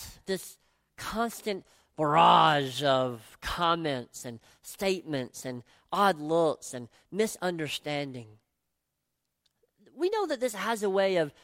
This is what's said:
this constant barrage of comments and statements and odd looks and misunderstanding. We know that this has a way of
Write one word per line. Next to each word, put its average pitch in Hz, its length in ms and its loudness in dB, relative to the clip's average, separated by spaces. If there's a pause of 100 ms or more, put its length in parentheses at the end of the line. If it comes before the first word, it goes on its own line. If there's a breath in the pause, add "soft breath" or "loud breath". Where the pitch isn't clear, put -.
(260)
this - 320 -8 (400)
constant 214 680 -6 (300 soft breath)
barrage 151 880 6
of 131 580 0
comments 165 840 -2
and 117 140 -12 (220 soft breath)
statements 156 840 -6
and 123 180 -10 (280 soft breath)
odd 185 280 2
looks 156 540 0
and 123 140 -10 (240 soft breath)
misunderstanding. 151 1160 -6 (1700)
We 330 140 -2
know 415 180 -2
that 285 120 -2
this 233 160 -4
has 202 280 -4
a 208 60 2
way 190 280 2
of 151 160 0 (100)